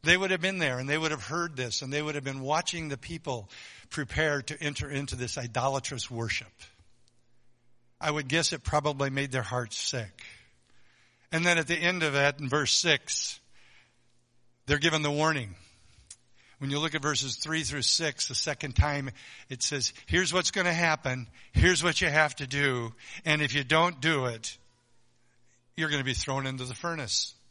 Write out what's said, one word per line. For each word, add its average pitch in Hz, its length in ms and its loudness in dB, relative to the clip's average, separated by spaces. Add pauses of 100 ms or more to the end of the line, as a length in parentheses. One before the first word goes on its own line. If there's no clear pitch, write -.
They 175 160 6
would 190 120 0
have 175 120 0
been 190 160 -2
there, 135 200 0
and 135 120 -4
they 151 80 2
would 160 140 0
have 123 120 -6
heard 165 320 -4
this, 123 240 -4
and 135 100 -8
they 147 120 -2
would 151 140 -4
have 139 80 -6
been 135 180 -6
watching 160 480 -2
the 139 80 -6
people 127 500 -8 (400)
prepare 147 540 0
to 147 200 -10
enter 147 280 -6
into 139 260 -4
this 123 220 -6
idolatrous 127 720 -4
worship. 113 420 -4 (1500)
I 151 60 2
would 147 160 -2
guess 156 260 2
it 156 120 -8
probably 143 460 0
made 139 200 -4
their 127 140 -2
hearts 120 340 -4
sick. - 460 -6 (1040)
And 165 160 2
then 175 100 6
at 156 120 0
the 170 100 0
end 175 240 2
of 147 120 2
that, 143 260 4
in 139 80 -4
verse 143 240 2
six, - 680 2 (1300)
they're 143 140 4
given 156 220 4
the 147 100 0
warning. 147 420 0 (1040)
When 139 140 -4
you 147 80 0
look 151 160 -2
at - 40 -2
verses 135 360 0
three 156 260 -2
through 135 200 -4
six, - 440 0
the 131 80 -8
second 147 400 -4
time, 143 380 2 (360)
it 131 140 -6
says, 135 300 -2 (140)
"Here's 170 260 2
what's 180 180 2
gonna 175 240 2
happen. 151 540 0 (240)
Here's 175 280 6
what 165 200 4
you 185 80 2
have 151 280 4
to 139 120 -6
do. 127 440 0 (320)
And 151 160 2
if 139 140 0
you 143 80 2
don't 160 380 2
do 147 240 2
it, 113 340 -6 (1160)
you're 160 120 0
gonna 147 140 0
be 127 100 0
thrown 135 360 -2
into 131 160 -6
the 123 100 -10
furnace. 160 600 -4 (160)